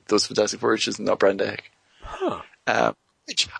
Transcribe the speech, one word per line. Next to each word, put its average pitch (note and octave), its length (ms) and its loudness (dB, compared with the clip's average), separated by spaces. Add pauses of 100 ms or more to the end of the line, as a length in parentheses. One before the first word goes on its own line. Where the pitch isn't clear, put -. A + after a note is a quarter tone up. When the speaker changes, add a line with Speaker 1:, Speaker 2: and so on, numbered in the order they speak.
Speaker 1:
those G#2 180 4
Fantastic G#2+ 340 0
Four A#2 140 2
issues G#2+ 240 -2
and G#2 80 -8
Not F#2+ 140 2
Brand G2 200 4
Deck. - 300 -4 (320)
Speaker 2:
Huh. - 400 -6 (240)
Speaker 1:
Uh, A2 280 2 (340)
which, - 200 -4 (120)